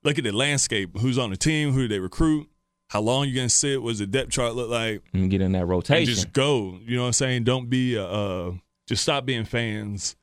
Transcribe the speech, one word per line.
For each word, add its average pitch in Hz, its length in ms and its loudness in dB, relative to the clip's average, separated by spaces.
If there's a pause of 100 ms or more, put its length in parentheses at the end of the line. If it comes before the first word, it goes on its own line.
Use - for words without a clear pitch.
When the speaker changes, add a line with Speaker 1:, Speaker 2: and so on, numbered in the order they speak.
Speaker 1:
look 147 140 0
at 160 60 -2
the 110 80 0
landscape, 117 640 0
who's 127 220 2
on 120 100 0
the 95 80 -4
team, 151 360 2
who 131 100 2
do 120 40 0
they 104 120 0
recruit, 151 500 0 (400)
how 104 120 -2
long 131 280 2
you 127 60 -4
gonna 127 120 0
sit, 135 360 2
what 117 80 -4
does 110 80 -4
the 104 80 -2
depth 113 240 -2
chart 120 240 -2
look 120 120 -4
like? 113 360 -2 (100)
Speaker 2:
And 95 160 2
get 95 120 2
in 95 100 2
that 92 100 2
Speaker 1:
And 87 80 0
Speaker 2:
rotation. 131 420 2
Speaker 1:
just 92 220 -2
go. 120 500 0
You 117 120 -4
know 123 80 0
what 123 60 0
I'm 120 40 -2
saying? 127 300 0
Don't 123 260 0
be, 127 260 2
uh, 104 80 -2
uh, 92 480 -2 (380)
just 113 140 0
stop 139 240 -2
being 120 180 -4
fans 107 760 -4